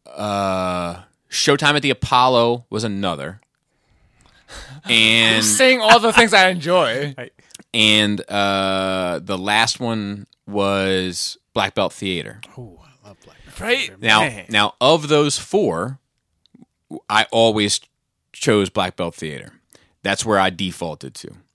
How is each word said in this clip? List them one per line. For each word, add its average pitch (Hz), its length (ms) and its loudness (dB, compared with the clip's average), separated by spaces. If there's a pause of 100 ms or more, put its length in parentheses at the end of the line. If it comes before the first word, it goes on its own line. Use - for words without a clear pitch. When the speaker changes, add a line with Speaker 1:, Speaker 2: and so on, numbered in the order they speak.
Speaker 1:
uh, 92 920 -6 (280)
Showtime 147 460 2
at 147 60 0
the 143 100 0
Apollo 123 760 2
was 107 140 -6
another. 98 580 -6 (1400)
And 113 520 4
Speaker 2:
I'm 110 60 2
saying 254 380 2
all 220 180 6
the 220 140 2
things 220 200 4
I 190 160 6
enjoy. 147 680 -2
Speaker 3:
<laughs> - 20 -16
I 123 120 -14 (440)
Speaker 1:
and, 107 560 4
uh, 95 960 -2
the 95 140 -6
last 104 420 -2
one 104 480 -8 (200)
was 95 920 -2 (160)
Black 98 220 -2
Belt 95 180 -2
Theater. 92 480 -8 (160)
Speaker 3:
Oh, 101 260 -20
I - 240 -20
love - 180 -20
Black - 200 -20
Belt - 140 -20
Speaker 2:
Right? 233 200 -4
Speaker 3:
Theater. 196 200 -10
Speaker 1:
Now, 110 220 4
Speaker 3:
Man. 107 280 -4
Speaker 1:
now 104 300 0
of 151 300 2
those 147 280 2
four, 123 600 -4 (1120)
I 107 220 2
always 107 500 2 (520)
chose 101 360 0
Black 92 260 -4
Belt 85 200 -6
Theater. 76 360 -14 (520)
That's 98 220 -4
where 107 140 2
I 95 120 2
defaulted 87 640 -10
to. - 160 -18 (240)